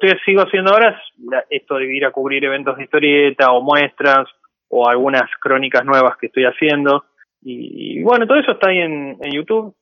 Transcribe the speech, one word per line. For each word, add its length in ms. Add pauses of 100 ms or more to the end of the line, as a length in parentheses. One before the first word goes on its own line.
estoy, 180
sigo 160
haciendo 300
ahora 200
es 40 (340)
la, 200
esto 260
de 180
ir 120
a 60
cubrir 340
eventos 320
de 80
historieta 640
o 100
muestras 640 (440)
o 180
algunas 360 (180)
crónicas 420
nuevas 340
que 100
estoy 180
haciendo. 580 (380)
Y, 580
y 40
bueno, 220
todo 140
eso 140
está 160
ahí 100
en, 420
en 120
YouTube 480